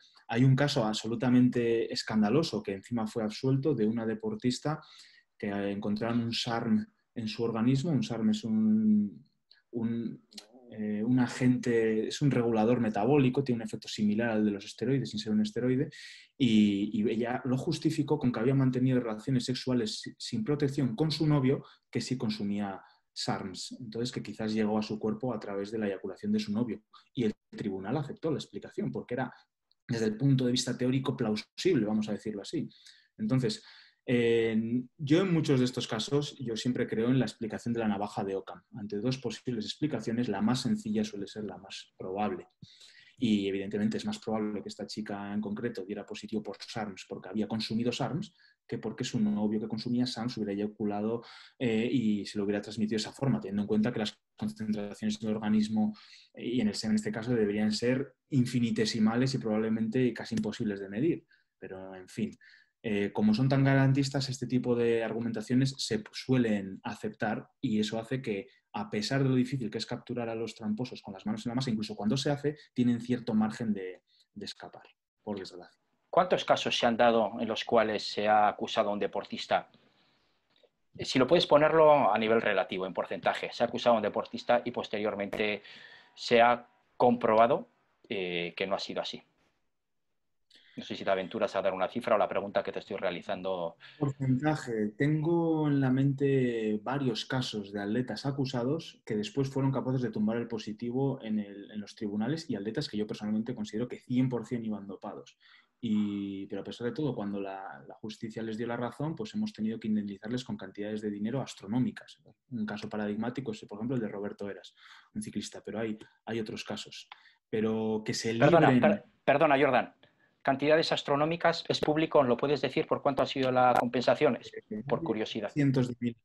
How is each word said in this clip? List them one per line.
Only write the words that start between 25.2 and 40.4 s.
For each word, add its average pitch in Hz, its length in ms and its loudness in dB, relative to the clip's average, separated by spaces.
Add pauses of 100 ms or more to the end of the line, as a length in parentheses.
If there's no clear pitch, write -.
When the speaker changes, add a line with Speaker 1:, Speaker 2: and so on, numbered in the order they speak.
Speaker 1:
a 110 60 -6
través 101 320 -6
de 113 60 -4
la 107 100 -2
eyaculación 95 420 -6
de 107 80 4
su 104 140 -4
novio. 113 300 -2 (300)
Y 123 120 -2
el 104 80 0 (180)
tribunal 98 460 -4
aceptó 151 340 -4
la 123 80 0
explicación, - 540 -8
porque - 220 -6
era, 127 180 -4 (560)
desde 113 160 0
el 107 120 2
punto 135 280 4
de 123 80 2
vista 123 260 -2
teórico, 135 380 0
plausible, 110 720 0
vamos 107 220 0
a 107 40 -4
decirlo 101 300 -6
así. - 260 -6 (480)
Entonces, 113 480 0 (460)
en, 117 840 2
yo 156 240 4
en 190 140 2
muchos 139 240 4
de 127 80 4
estos 123 200 -4
casos, 143 520 -2
yo 117 180 -6
siempre 123 300 0
creo 113 240 0
en 131 80 4
la 117 80 4
explicación 110 480 -6
de 117 60 0
la 110 80 2
navaja 101 360 -2
de 95 120 -2
Ockham. 90 260 -10 (120)
Ante 104 220 -8
dos 123 220 -2
posibles 110 480 -6
explicaciones, 120 640 -2
la 98 100 -2